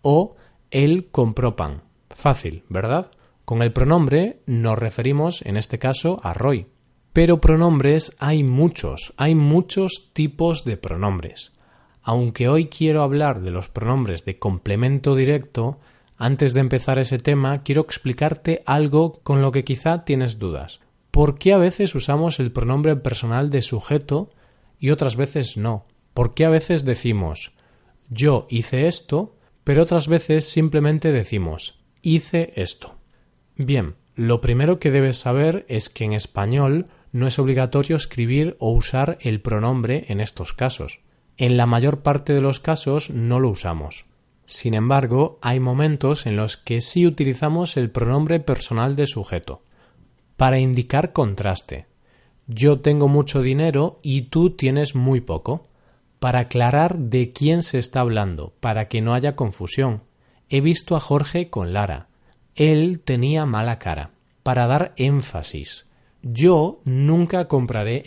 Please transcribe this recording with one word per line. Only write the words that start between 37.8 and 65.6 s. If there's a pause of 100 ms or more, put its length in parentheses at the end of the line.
escribir
o
usar
el
pronombre
en
estos
casos. (400)
En
la
mayor
parte
de
los
casos
no
lo
usamos. (400)
Sin
embargo,
hay
momentos
en
los
que
sí
utilizamos
el
pronombre
personal
de
sujeto. (720)
Para
indicar
contraste. (600)
"Yo
tengo
mucho
dinero
y
tú
tienes
muy
poco". (500)
Para
aclarar
de
quién
se
está
hablando,
para
que
no
haya
confusión. (460)
"He
visto
a
Jorge
con
Lara. (440)
Él
tenía
mala
cara". (320)
Para
dar
énfasis. (340)